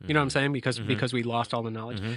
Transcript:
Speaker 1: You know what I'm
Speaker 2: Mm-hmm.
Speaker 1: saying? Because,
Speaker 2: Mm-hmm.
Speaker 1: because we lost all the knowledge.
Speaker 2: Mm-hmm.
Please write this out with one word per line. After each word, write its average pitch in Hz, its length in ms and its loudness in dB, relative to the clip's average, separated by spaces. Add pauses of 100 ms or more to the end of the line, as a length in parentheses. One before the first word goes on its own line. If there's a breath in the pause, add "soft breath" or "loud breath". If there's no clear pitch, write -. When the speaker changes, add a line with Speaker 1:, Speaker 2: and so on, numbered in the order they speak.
Speaker 1:
You - 120 -2
know 151 60 6
what 143 40 6
I'm 135 40 2
Speaker 2:
Mm-hmm. 131 60 -2
Speaker 1:
saying? 139 180 2
Because, 127 260 0
Speaker 2:
Mm-hmm. 110 100 -4
Speaker 1:
because 123 260 2
we 123 100 0
lost 117 300 0
all 117 100 0
the 113 80 -4
knowledge. 113 300 -6
Speaker 2:
Mm-hmm. 113 140 -2